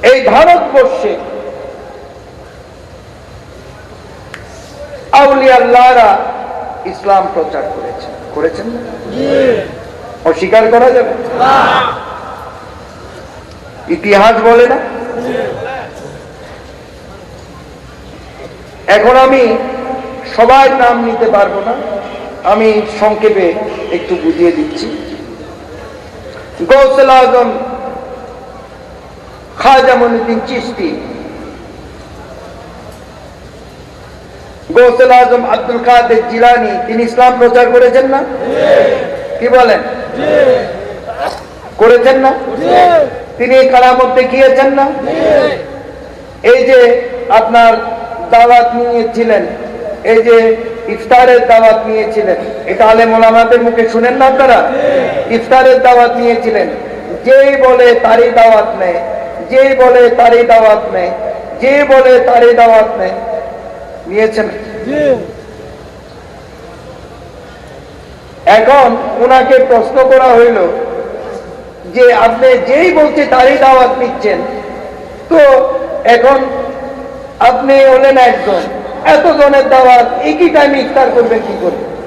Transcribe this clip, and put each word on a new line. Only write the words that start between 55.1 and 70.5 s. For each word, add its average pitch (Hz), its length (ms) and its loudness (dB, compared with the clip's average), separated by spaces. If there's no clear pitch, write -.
ইফতারের 254 520 2
দাওয়াত 240 340 4
নিয়েছিলেন, 226 520 -2
যেই 277 300 4
বলে 247 400 4
তারই 233 360 2
দাওয়াত 226 340 4
নেয়, 175 200 -2
যেই 269 260 2
বলে 247 340 4
তারই 233 340 4
দাওয়াত 220 360 4
নেয়, 185 180 -4
যে 285 220 0
বলে 262 360 4
তারই 240 340 4
দাওয়াত 226 320 4
নেয়। 190 140 -4
নিয়েছেন? 214 400 -2
এখন 226 520 -2
ওনাকে 262 400 2
প্রশ্ন 254 480 0
করা 262 280 4
হইল 226 360 2